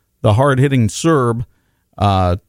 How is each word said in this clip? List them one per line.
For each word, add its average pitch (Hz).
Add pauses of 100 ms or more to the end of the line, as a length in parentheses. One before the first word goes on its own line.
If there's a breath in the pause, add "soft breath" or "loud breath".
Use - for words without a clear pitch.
(200)
the 107
hard-hitting 131
Serb, 123 (500)
uh, 95 (120)